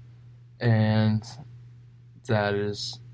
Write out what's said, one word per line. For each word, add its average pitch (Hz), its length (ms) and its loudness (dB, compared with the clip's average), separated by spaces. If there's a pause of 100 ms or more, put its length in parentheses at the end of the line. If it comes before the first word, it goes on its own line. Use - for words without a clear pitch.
(600)
and 107 640 2 (1040)
that 104 260 2
is 101 460 -6 (140)